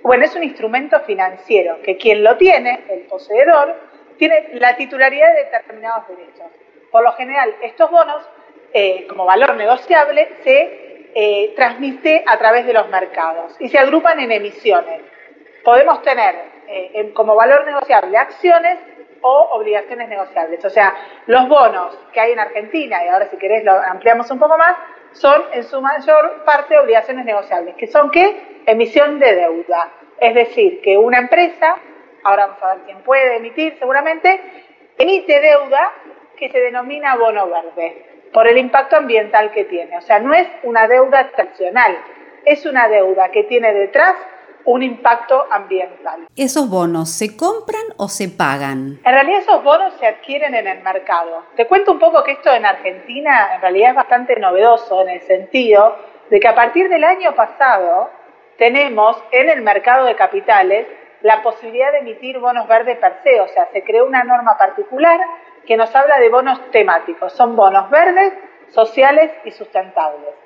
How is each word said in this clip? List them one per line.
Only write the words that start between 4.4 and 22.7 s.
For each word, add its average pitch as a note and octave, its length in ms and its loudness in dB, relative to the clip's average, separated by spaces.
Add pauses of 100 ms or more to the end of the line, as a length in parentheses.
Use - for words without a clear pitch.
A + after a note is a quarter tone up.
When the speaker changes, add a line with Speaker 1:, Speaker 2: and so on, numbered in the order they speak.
Speaker 1:
la B3 220 0
titularidad C#4 600 2
de C#5 80 0
determinados A3+ 640 -10
derechos. F3+ 400 -20 (440)
Por A3+ 120 4
lo A#3+ 100 0
general, B3+ 480 -4
estos D4+ 300 -2
bonos, D#4+ 360 0 (460)
eh, F#3+ 340 -2
como F#3 180 -8
valor A#3 300 2
negociable, C#4+ 720 0 (160)
se, - 680 -2
eh, G#3 420 -2
transmite C4+ 720 -2
a A3 140 2
través A#3 260 2
de A#3+ 80 -2
los G#3+ 160 0
mercados E3+ 720 -4
y C4 100 -10
se D4 80 0
agrupan D#4 420 2
en A#3+ 120 -6
emisiones. G3+ 720 -4 (600)
Podemos C4+ 380 4
tener, A#3 320 -2 (340)
eh, F#3 280 -14
en, G#3+ 180 -6
como G#3+ 220 0
valor C#4 320 4
negociable D4 500 0
acciones F4 640 0 (420)
o C#4+ 300 2
obligaciones A3 580 -6
negociables. F#3 560 -8
O F#3+ 60 -4
sea, G3 240 2 (320)
los B3+ 200 4
bonos G#3 480 2 (160)
que - 80 -6
hay A#3 120 0
en A3+ 80 -4
Argentina, G#3+ 680 -6